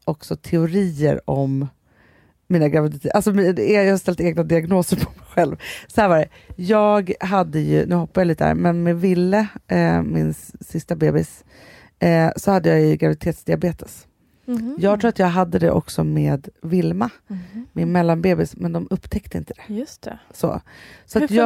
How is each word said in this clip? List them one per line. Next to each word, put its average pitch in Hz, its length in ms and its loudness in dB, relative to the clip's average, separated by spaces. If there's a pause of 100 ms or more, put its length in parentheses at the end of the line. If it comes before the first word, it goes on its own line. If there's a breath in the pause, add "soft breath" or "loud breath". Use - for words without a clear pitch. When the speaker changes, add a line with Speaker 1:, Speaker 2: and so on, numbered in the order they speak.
Speaker 1:
också - 300 -6
teorier 160 920 0
om 139 380 -2 (800 soft breath)
mina 160 220 2
graviditeter. 151 460 -2
Alltså, 202 160 2 (300)
jag 196 300 4
har 190 60 2
ställt 180 220 -4
egna 170 240 0
diagnoser 170 540 2
på - 120 -2
mig - 100 -20 (100)
själv. 160 280 0 (300 loud breath)
Så - 140 0
här 208 60 6
var 170 100 4
det. 156 100 2 (280 loud breath)
Jag 208 640 2
hade 180 400 -2
ju, 151 260 2
nu 175 100 -2
hoppar 175 260 0
jag 180 60 4
lite 160 180 0
här, 156 100 2
men 170 280 0
med 170 180 0
Ville, 185 460 2 (200)
eh, 170 340 2
min 156 280 -2
s-, - 220 -10 (180)
sista 165 260 -6
bebis, 156 480 -2 (560 loud breath)
eh, 165 360 4
så - 160 -2
hade 170 180 2
jag 160 120 4
ju 156 140 4
graviditetsdiabetes. 160 1120 -4 (380)
Speaker 2:
Mhm. 247 340 -6
Speaker 1:
Jag 202 200 2
tror 233 100 2
att 220 100 -6
jag 185 80 2
hade 175 320 0
det 165 120 2
också - 320 -2
med 147 460 -2 (120)
Vilma, 180 480 -2 (180)
Speaker 2:
Mhm. 196 460 -12
Speaker 1:
min 170 180 -2
mellanbebis, 170 640 0
men 170 180 -6
de 165 160 -6
upptäckte - 480 -6
inte 151 160 -10 (140)
det. 214 60 -10
Speaker 2:
Just 233 280 -10
det. - 180 -14 (140)
Speaker 1:
Så. - 280 -4 (440 loud breath)
Så - 140 -2
Speaker 2:
Hur 202 60 2
Speaker 1:
att - 60 -4
jag 233 140 4